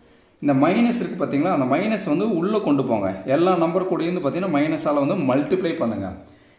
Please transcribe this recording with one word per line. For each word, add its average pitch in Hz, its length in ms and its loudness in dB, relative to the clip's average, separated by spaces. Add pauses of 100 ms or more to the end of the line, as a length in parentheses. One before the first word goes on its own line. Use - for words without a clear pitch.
(400)
இந்த 143 140 0
மைனஸ் 190 460 2
இருக்கு 165 260 -4
பாத்தீங்களா, 143 260 0
அந்த 135 240 0
மைனஸ் 202 320 -2
வந்து 185 280 0
உள்ள 196 240 0
கொண்டு 143 240 2
போங்க. 98 420 -2
எல்லா 170 300 2
நம்பர் 175 360 0
கூடயும் 165 220 0
வந்து 143 160 -2
பாத்தீங்கன்னா 175 220 -2
மைனஸால 147 540 0
வந்து 190 100 0
மல்டிப்ளை 143 600 0
பண்ணுங்க. 98 380 -4 (460)